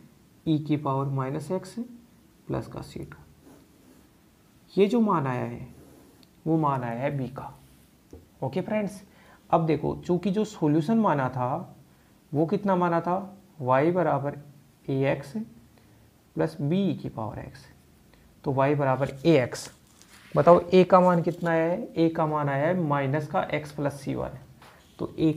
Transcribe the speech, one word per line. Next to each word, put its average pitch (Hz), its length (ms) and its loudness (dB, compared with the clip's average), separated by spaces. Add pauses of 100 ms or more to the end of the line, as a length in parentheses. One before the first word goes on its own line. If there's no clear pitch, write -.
(460)
e 156 140 2
की 151 180 -2
पावर 139 340 -2
माइनस 135 400 -6
एक्स 185 260 -6 (680)
प्लस 131 220 -6
का - 140 -12
सी - 180 -14
टू, - 160 -14 (1600)
ये 190 140 4
जो 233 140 2
मान 180 260 2
आया 123 180 -2
है 120 240 -10 (800)
वो 160 120 2
मान 139 240 0
आया 117 180 -6
है 143 180 -4
b 127 120 -4
का। - 220 -12 (920)
Okay 139 180 -4
friends, 214 420 -4 (480)
अब 165 160 4
देखो, 147 300 0
चूँकि 180 340 -2
जो 208 160 0
solution 160 520 0
माना 151 320 2
था 131 420 -4 (600)
वो 151 140 2
कितना 196 300 0
माना 175 240 2
था, 175 160 -2 (440)
y 131 320 4
बराबर 143 460 0 (500)
A 135 200 0
X 135 240 -4 (1040)
plus 160 260 -2
B 170 320 0
की 131 140 -8
power 123 340 -8
x, 135 160 -16 (840)
तो 147 100 -2
y 139 220 2
बराबर 135 420 0
ए 165 200 6
X। - 320 -2 (640)
बताओ 165 260 8 (100)
a 185 140 8
का 180 160 6
मान 180 220 4
कितना 170 280 -2
आया 165 140 2
है, 180 300 -4
a 165 220 2
का 165 100 2
मान 151 220 -2
आया 139 180 0
है 180 140 0
minus 143 480 0
का 190 240 -2
x 147 200 -6
plus 143 280 -4
सी 135 140 -6
वन, 127 240 -6 (600)
तो - 220 -8
a 156 160 4